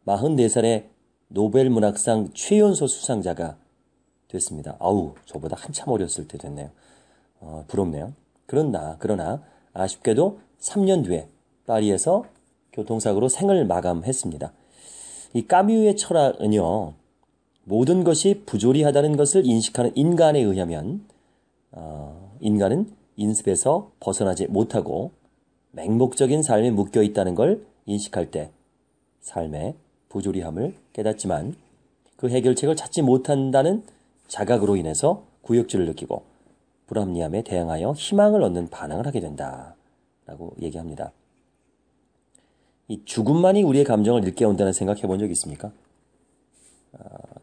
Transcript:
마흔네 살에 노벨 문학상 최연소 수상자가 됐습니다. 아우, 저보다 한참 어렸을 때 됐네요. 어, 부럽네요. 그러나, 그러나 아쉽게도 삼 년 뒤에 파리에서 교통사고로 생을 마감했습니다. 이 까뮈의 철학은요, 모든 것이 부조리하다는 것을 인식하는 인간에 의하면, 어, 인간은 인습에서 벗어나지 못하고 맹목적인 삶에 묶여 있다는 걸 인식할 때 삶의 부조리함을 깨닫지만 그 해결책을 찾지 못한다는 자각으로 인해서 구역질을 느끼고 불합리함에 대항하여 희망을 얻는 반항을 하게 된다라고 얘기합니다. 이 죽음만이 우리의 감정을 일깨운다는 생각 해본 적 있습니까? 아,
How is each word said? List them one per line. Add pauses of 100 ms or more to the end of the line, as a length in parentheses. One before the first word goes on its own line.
마흔네
살에 (400)
노벨
문학상
최연소
수상자가 (720)
됐습니다.
아우, (100)
저보다
한참
어렸을
때
됐네요. (720)
어,
부럽네요. (340)
그러나,
그러나 (300)
아쉽게도 (180)
삼
년
뒤에 (380)
파리에서 (480)
교통사고로
생을
마감했습니다. (840)
이
까뮈의
철학은요, (680)
모든
것이
부조리하다는
것을
인식하는
인간에
의하면, (680)
어,
인간은 (280)
인습에서 (100)
벗어나지
못하고 (640)
맹목적인
삶에
묶여
있다는
걸 (180)
인식할
때 (680)
삶의 (340)
부조리함을 (180)
깨닫지만 (640)
그
해결책을
찾지
못한다는 (460)
자각으로
인해서 (180)
구역질을
느끼고 (640)
불합리함에
대항하여
희망을
얻는
반항을
하게
된다라고
얘기합니다. (1700)
이
죽음만이
우리의
감정을
일깨운다는
생각
해본
적
있습니까? (1200)
아, (440)